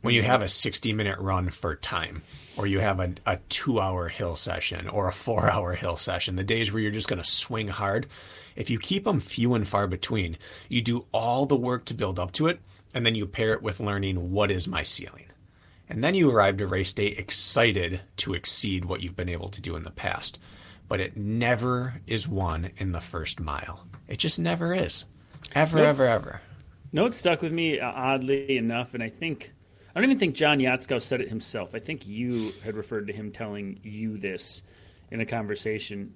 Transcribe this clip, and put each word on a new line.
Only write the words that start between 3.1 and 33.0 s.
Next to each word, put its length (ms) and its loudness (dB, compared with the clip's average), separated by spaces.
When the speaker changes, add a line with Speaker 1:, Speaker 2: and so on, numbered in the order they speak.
Speaker 1:
a 120 0
two-hour 640 0
hill 260 -4
session 540 -4
or 180 0
a 60 0
four-hour 640 2
hill 200 -2
session, 400 -4
the 80 0
days 300 0
where 80 0
you're 100 0
just 160 -2
gonna 160 -2
swing 460 -2
hard, 380 -2
if 120 -6
you 100 0
keep 280 -2
'em 140 2
few 320 0
and 120 2
far 220 0
between, 500 -2
you 140 0
do 320 0
all 320 2
the 100 4
work 300 0
to 80 -6
build 260 -2
up 140 -2
to 140 2
it, 120 0
and 120 0
then 100 4
you 100 0
pair 280 2
it 100 -2
with 160 -4
learning, 520 -2
"What 200 4
is 160 0
my 160 -2
ceiling?" 440 -4
And 160 -2
then 120 4
you 140 6
arrive 280 6
to 100 0
race 260 0
day 140 0
excited 920 2
to 160 -2
exceed 500 0
what 180 -4
you've 140 -8
been 140 -4
able 200 -6
to 120 -14
do 160 -6
in 60 -8
the 60 -10
past. 480 -4
But 100 0
it 160 -4
never 920 0
is 200 -2
won 480 0
in 160 -2
the 80 -2
first 400 -6
mile. 480 -6
It 100 -6
just 180 2
never 380 0
is. 300 2
Ever, 220 4
Speaker 2:
No, 100 10
it's 120 6
Speaker 1:
ever, 100 8
ever. 320 0
Speaker 2:
No, 140 4
it 80 2
stuck 280 2
with 120 -2
me, 260 2
uh, 100 -2
oddly 680 2
enough, 360 0
and 80 -4
I 80 -4
think, 440 -6
I 40 0
don't 100 6
even 100 6
think 160 2
John 240 6
Yatsko 420 2
said 200 0
it 80 -4
himself. 460 -6
I 40 -4
think 280 -10
you 440 -2
had 120 -6
referred 320 -6